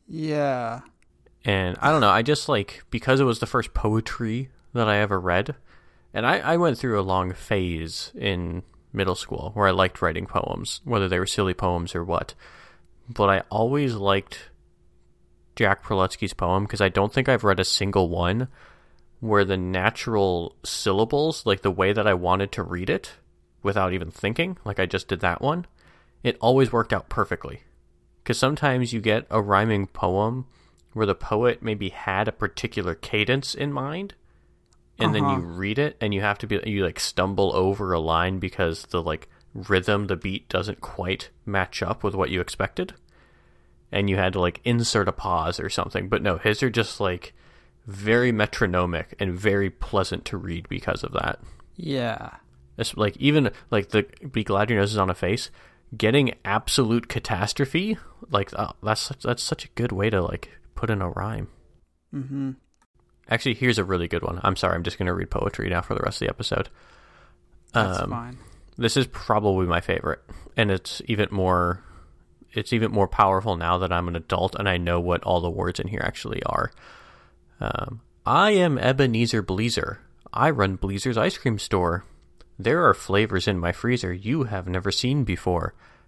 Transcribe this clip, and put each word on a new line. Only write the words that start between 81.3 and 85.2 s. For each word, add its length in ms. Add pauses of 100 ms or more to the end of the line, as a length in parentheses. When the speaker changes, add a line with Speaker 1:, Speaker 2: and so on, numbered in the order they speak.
Speaker 2:
cream 220
store. 460 (520)
There 300
are 60
flavors 540
in 120
my 120
freezer 420
you 320
have 220
never 240
seen 320